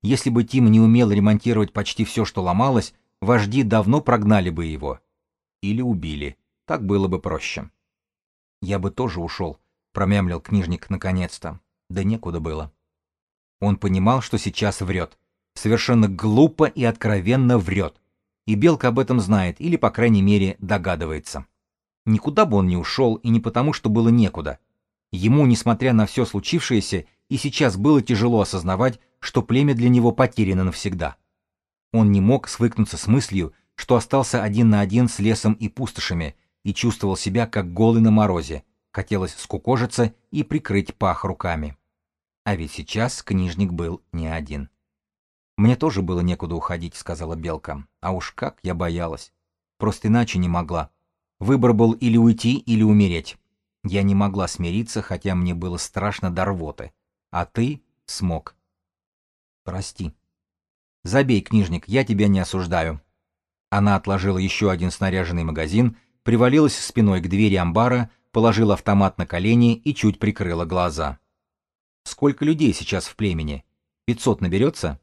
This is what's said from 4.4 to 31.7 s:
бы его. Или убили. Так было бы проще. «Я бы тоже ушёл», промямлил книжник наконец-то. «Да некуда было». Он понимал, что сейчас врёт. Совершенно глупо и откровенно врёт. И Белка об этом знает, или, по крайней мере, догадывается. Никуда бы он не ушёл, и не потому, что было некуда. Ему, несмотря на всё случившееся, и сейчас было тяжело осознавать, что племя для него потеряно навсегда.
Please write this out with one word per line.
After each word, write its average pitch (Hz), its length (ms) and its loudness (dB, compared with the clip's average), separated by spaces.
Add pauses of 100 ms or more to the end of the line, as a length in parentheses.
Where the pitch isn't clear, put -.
бы 82 160 -6
его. 71 360 -8 (600)
Или 107 220 -2
убили. 76 560 -4 (260)
Так 82 220 -6
было 98 220 0
бы 90 120 -4
проще. - 500 -8 (920)
«Я 95 160 -4
бы 92 120 -4
тоже 98 300 -6
ушёл», 80 380 -8 (340)
промямлил 92 480 0
книжник 90 500 -2
наконец-то. 90 720 -6 (280)
«Да 95 140 -6
некуда 92 380 -2
было». 78 320 -8 (880)
Он 101 160 2
понимал, 101 460 0
что - 160 -4
сейчас - 420 -4
врёт. 90 380 -6 (360)
Совершенно 113 540 2
глупо 113 560 4
и - 180 -2
откровенно 113 760 2
врёт. 92 420 -4 (460)
И 107 80 0
Белка 139 340 2
об 117 100 0
этом 127 220 0
знает, 92 400 0
или, 165 160 -2
по - 140 0
крайней 113 320 4
мере, 98 360 2
догадывается. 85 880 -6 (600)
Никуда 143 400 2
бы 113 100 0
он 95 100 4
не 90 100 0
ушёл, 110 400 0
и 117 120 -6
не 113 100 4
потому, 123 340 -2
что - 160 -6
было 113 200 2
некуда. 92 500 0 (540)
Ему, 110 340 2
несмотря 123 460 2
на 110 140 4
всё 123 180 -2
случившееся, 104 800 -2 (240)
и 139 80 -4
сейчас 131 400 0
было 135 260 4
тяжело 117 380 2
осознавать, 95 580 -2 (220)
что - 220 -2
племя 135 320 2
для 120 140 2
него 120 220 6
потеряно 98 540 0
навсегда. 87 520 -6 (760)